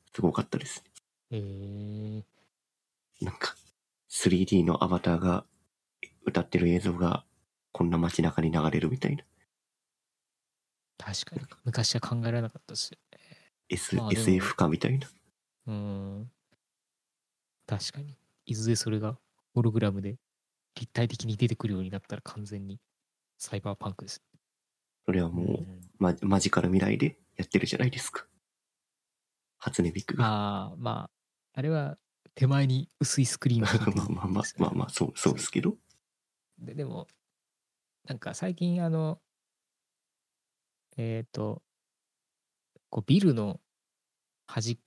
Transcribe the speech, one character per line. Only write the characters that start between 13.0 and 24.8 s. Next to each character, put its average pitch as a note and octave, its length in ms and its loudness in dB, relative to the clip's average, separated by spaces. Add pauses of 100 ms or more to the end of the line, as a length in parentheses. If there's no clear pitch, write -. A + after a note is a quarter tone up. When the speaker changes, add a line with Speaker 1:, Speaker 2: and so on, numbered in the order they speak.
Speaker 2:
ね。 - 80 -20 (500)
Speaker 1:
エ F2+ 80 -2
ス - 180 -2
エ - 20 4
ス - 0 -
エ - 20 2
フ - 20 2
Speaker 2:
ま A2+ 60 -2
あ、 G#2+ 60 2
で F#2+ 280 4
も、 - 140 -2
Speaker 1:
か E2+ 120 6
み D#2+ 120 2
た A2+ 80 2
い C3 100 2
な。 C3+ 100 -4 (600)
Speaker 2:
う A2+ 40 -6
ー - 20 -4 (480)
ん。 B2 100 -14 (1400)
確 - 240 -4
か C#3+ 100 -12
に。 C#3+ 160 -16 (280)
い A2+ 100 -6
ず A2 140 0
れ A2+ 60 4
そ A2+ 140 -2
れ G#2+ 100 0
が A2 200 -4 (340)
ホ B2 80 4
ロ A2+ 80 4
グ A2 100 2
ラ G#2 120 4
ム G2 100 -4
で G2+ 160 -6 (580)
立 - 160 -12
体 A#2+ 160 2
的 A#2+ 200 -8
に G#2+ 100 -2
出 A#2 100 4
て A2+ 80 -2
く - 120 -2
る G#2 60 -2
よ F#2+ 80 -2
う - 20 -4
に F#2 60 -6
な G2 100 -6
っ - 20 -10
た - 140 -12
ら、 - 60 -10
完 - 240 -12
全 G2 220 -10
に G2 120 -12 (580)
サ - 180 -8
イ G2 40 -4
バ G2+ 140 -6
ー - 20 -10
パ - 140 -8
ン F#2 40 -6
ク - 120 -14
で - 40 -12
す。 - 140 -14 (840)